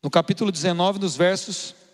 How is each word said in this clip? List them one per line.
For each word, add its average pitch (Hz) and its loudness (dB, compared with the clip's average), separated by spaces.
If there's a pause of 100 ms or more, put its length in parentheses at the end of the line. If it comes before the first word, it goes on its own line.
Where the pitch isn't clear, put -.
No 143 -4
capítulo 196 2
dezenove, 175 0
nos 170 -4
versos 185 0 (200)